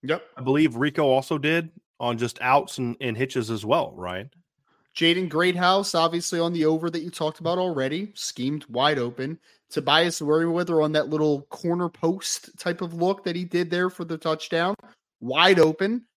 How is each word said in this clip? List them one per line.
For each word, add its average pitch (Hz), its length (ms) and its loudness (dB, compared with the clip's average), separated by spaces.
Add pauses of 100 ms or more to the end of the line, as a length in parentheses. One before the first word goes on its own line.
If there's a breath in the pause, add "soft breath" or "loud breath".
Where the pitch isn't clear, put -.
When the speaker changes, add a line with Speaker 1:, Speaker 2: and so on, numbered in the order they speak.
Speaker 1:
Yep. 151 320 -4
Speaker 2:
I 131 60 -16
believe 135 360 2
Rico 143 280 0
also 131 320 2
did 156 360 0 (260)
on 120 180 -2
just 117 240 -4
outs 135 380 2
and, 120 240 -4
and 117 160 -4
hitches 127 320 -2
as 107 160 -4
well, 143 280 0
Ryan. 90 360 -10 (680)
Speaker 1:
Jaden 170 320 2
Greathouse, 180 680 2
obviously 170 460 0
on 170 140 0
the 160 100 2
over 160 240 2
that 165 120 -4
you 170 100 -10
talked 156 280 -6
about 170 200 -2
already, 175 560 -2
schemed 139 560 -6
wide 135 280 2
open. 127 400 -6 (300 soft breath)
Tobias 156 540 0
Merriweather 165 580 2
on 151 120 2
that 151 180 0
little 151 400 2
corner 175 400 -4
post - 680 -4
type 175 220 -4
of 170 140 -8
look 175 300 0
that 170 120 -4
he 180 80 -4
did 175 240 -2
there 180 220 0
for 180 160 -10
the 165 100 -6
touchdown, 165 580 -2 (460 loud breath)
wide 165 380 4
open. 185 480 2 (100)